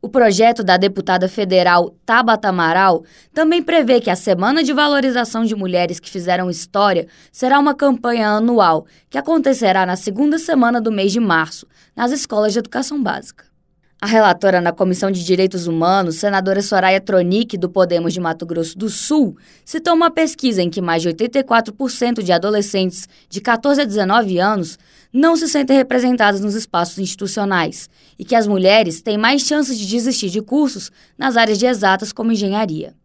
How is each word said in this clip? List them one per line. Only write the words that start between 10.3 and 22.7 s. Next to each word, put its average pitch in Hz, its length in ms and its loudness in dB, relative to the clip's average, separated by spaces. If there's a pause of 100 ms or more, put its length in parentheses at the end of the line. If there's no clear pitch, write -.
semana 247 400 0
do 226 100 -2
mês 196 220 0
de 220 80 -2
março, 160 480 -2 (260)
nas 247 200 -2
escolas 214 400 -2
de 233 60 0
educação 269 440 -6
básica. - 400 -8 (580)
A 202 60 -6
relatora 196 540 4
na 175 100 0
Comissão 185 400 -2
de 185 140 -4
Direitos 185 420 0
Humanos, 170 480 0
senadora 196 460 -2
Soraya 190 400 2
Tronic, 196 560 0
do 180 100 -4
Podemos 175 460 0
de 180 80 -6
Mato 165 240 -4
Grosso 165 320 -6
do 214 100 -6
Sul, 262 480 0 (300)
citou 320 280 -2
uma 330 160 2
pesquisa 269 540 -2
em 175 60 0
que 175 100 -6
mais 170 220 -2
de 170 80 -2
oitenta 175 300 -2
e 262 40 0
quatro 226 300 0
por 254 180 -6
cento 240 320 -2
de 180 80 0
adolescentes 190 800 -2 (200)